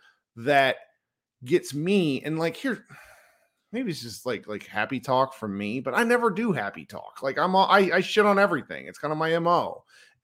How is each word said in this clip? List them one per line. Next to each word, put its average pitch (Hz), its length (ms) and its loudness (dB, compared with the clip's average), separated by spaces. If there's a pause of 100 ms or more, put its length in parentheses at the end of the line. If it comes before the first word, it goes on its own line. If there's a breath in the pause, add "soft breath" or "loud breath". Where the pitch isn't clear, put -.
(360 soft breath)
that 135 420 2 (680)
gets 147 300 0
me. 160 480 0
And, 156 160 -4
like, 165 180 -2
here, - 280 -6 (840 loud breath)
maybe 233 200 -6
it's 127 100 -8
just, 117 240 -14
like, 117 220 -6
like, 104 180 -10
happy 110 340 -4
talk 131 360 0
from 101 220 -6
me, 104 220 -6
but 123 140 -8
I 202 100 2
never 233 280 2
do 214 200 -2
happy 101 340 -6
talk. - 360 -14
Like, 135 160 -4
I'm 180 180 0
all, 190 140 6
I, 190 240 6
I 180 80 4
shit 208 240 2
on 202 140 4
everything. 127 480 0
It's 92 120 -16
kinda 151 160 -4
my 160 180 -2
M 170 140 2
O. 127 360 0 (400 soft breath)